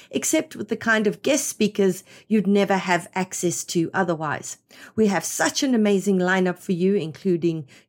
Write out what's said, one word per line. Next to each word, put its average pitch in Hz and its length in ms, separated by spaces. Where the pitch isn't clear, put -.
except 214 420
with 214 140
the 233 80
kind 220 320
of - 140
guest - 260
speakers 196 560
you'd 208 180
never 196 300
have 180 400
access - 480
to - 280
otherwise. 160 640
We 220 140
have 180 160
such - 400
an 262 100
amazing 202 460
lineup 180 400
for - 120
you, 185 220
including 160 720